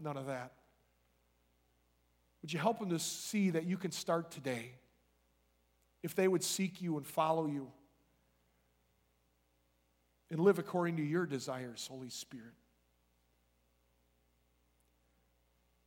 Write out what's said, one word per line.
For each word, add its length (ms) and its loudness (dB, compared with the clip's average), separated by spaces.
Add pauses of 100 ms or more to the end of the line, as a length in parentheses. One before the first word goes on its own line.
none 160 -4
of 100 -6
that, 260 -6 (1900)
would 100 -8
you 60 0
help 220 2
them 100 -2
to 80 2
see 520 2
that 160 0
you 100 0
can 160 -4
start 380 0
today 480 -6 (1200)
if 120 -6
they 120 4
would 160 4
seek 380 -2
you 160 0
and 100 -6
follow 400 2
you 260 -4 (2500)
and 100 0
live 180 8
according 380 0
to 80 2
your 220 2
desires, 600 -6
Holy 240 -12
Spirit? 440 -14 (3250)